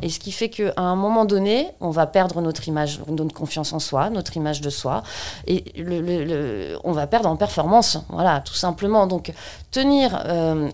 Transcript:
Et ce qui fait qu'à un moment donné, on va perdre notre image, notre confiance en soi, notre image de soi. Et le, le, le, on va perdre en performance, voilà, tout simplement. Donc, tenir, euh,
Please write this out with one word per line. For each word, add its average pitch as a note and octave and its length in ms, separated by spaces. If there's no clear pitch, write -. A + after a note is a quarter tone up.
Et F3 80
ce E3 100
qui G3+ 120
fait A3+ 180
qu'à G#3 280
un F3+ 180
moment G#3+ 300
donné, G#3 420
on E3+ 100
va D#3 160
perdre F3 340
notre D#3+ 260
image, D3+ 400
notre D#3 280
confiance D3+ 380
en D#3+ 60
soi, C#3+ 300
notre G3+ 280
image D3+ 240
de C#3+ 100
soi. C3 320
Et - 200
le, F3 240
le, F3 220
le, A#2 600
on F3 100
va D3+ 120
perdre G#3+ 240
en D#3+ 60
performance, G3 640
voilà, E3 320
tout - 140
simplement. G3+ 500
Donc, F3 260
tenir, C4+ 540
euh, D#3+ 480